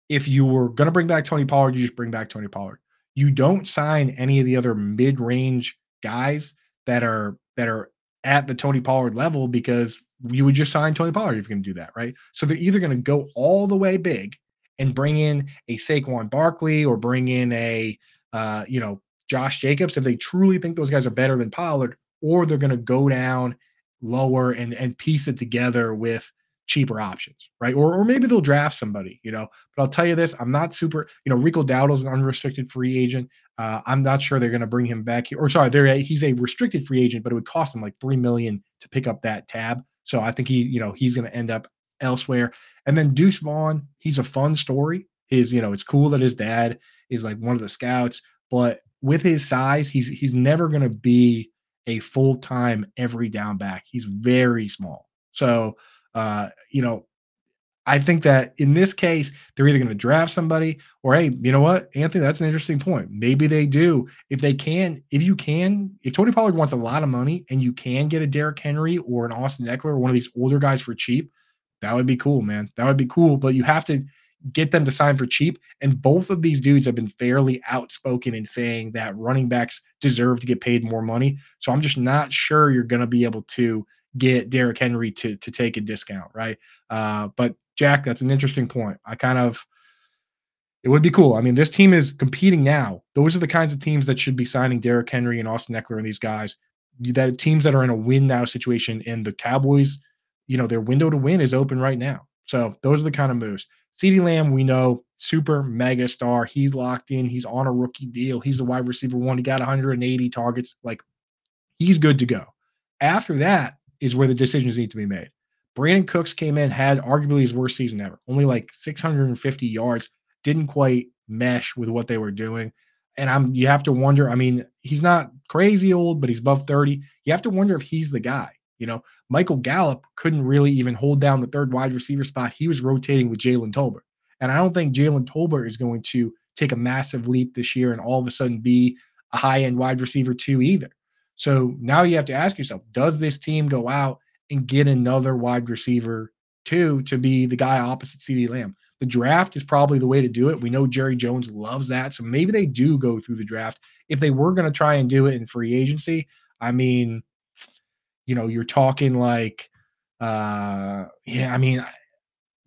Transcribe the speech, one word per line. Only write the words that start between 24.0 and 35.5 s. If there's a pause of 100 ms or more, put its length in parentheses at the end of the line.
lower
and,
and
piece
it
together
with (360)
cheaper
options, (100)
right?
Or,
or
maybe
they'll
draft
somebody,
you
know? (280)
But
I'll
tell
you
this,
I'm
not
super, (180)
you
know,
Rico
Dowdle's
an
unrestricted
free
agent. (280)
Uh,
I'm
not
sure
they're
gonna
bring
him
back
here.
Or
sorry,